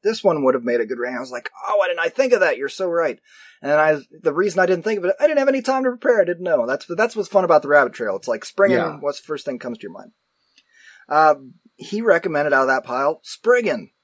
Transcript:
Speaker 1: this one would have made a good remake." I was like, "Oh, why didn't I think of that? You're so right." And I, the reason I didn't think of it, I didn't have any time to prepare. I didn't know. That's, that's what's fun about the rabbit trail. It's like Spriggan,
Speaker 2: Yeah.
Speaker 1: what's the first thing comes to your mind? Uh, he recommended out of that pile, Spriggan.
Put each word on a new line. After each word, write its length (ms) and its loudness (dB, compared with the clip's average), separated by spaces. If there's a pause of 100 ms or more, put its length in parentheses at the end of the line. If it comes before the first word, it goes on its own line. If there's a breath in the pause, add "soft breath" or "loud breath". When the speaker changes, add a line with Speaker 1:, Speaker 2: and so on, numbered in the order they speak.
Speaker 1:
this 200 -2
one 220 2
would 100 4
have 100 -4
made 160 0
a 60 0
good 120 -8
remake." 180 -6
I 40 -8
was 100 -12
like, 180 -12 (180)
"Oh, 120 -2
why 100 2
didn't 120 -4
I 100 -2
think 240 2
of 60 2
that? 180 2
You're 100 -6
so 200 -6
right." 300 -2 (440 soft breath)
And 100 -2
I, 240 4 (260)
the 120 0
reason 260 0
I 60 4
didn't 180 0
think 140 -2
of 80 -8
it, 140 0
I 60 4
didn't 120 2
have 100 2
any 140 0
time 220 -2
to 60 0
prepare. 300 0
I 40 4
didn't 200 -4
know. 220 0
That's, 200 -4
that's 280 -2
what's 140 -6
fun 160 2
about 160 4
the 80 -10
rabbit 240 4
trail. 240 -6
It's 120 -10
like 180 -6
Spriggan, 320 2
Speaker 2:
Yeah. 220 -4
Speaker 1:
what's 200 -6
the 60 -20
first 180 -10
thing 140 -8
comes 200 -12
to 40 -18
your 100 -14
mind? 200 -20 (960 soft breath)
Uh, 240 4 (420)
he 240 -8
recommended 540 2
out 80 4
of 60 2
that 160 0
pile, 380 -2
Spriggan. 680 0 (140)